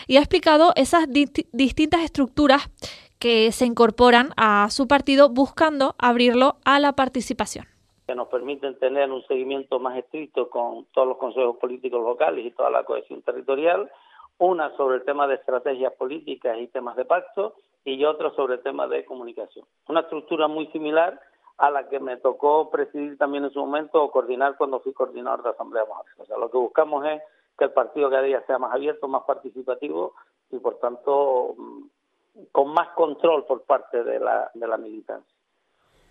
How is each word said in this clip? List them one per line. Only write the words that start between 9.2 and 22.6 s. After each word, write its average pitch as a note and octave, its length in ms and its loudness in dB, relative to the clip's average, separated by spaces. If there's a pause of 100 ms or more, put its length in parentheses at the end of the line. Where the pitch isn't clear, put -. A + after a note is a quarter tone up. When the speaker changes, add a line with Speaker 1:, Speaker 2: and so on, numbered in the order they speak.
Speaker 2:
seguimiento C3+ 540 -4
más B2+ 160 -6
estricto C3+ 540 -6
con A#2 420 -6
todos C3 160 2
los B2+ 80 -4
consejos A#2+ 400 -2
políticos B2 480 -4
locales B2 400 -2
y A#2+ 60 -8
toda B2+ 180 -2
la B2 160 0
cohesión - 380 -8
territorial, C3+ 680 -2 (460)
una F3 400 0
sobre C3 200 0
el B2+ 100 -6
tema C#3+ 200 0
de C3+ 100 0
estrategias B2+ 580 -4
políticas C3+ 680 -8
y A#2+ 60 -10
temas A#2+ 300 -10
de B2+ 100 -4
pacto, F3+ 480 -2 (280)
y C3+ 220 -4
otra D3+ 320 -2
sobre B2+ 200 -2
el B2 60 -18
tema C#3 260 -6
de C3+ 180 -6
comunicación. A#2+ 580 -14 (240)
Una D#3+ 120 0
estructura D#3 480 -4
muy D#3 180 -6
similar D#3+ 520 0 (380)
a D3 140 4
la C#3 180 -2
que C#3 100 -4
me C3 200 -8
tocó D3 500 2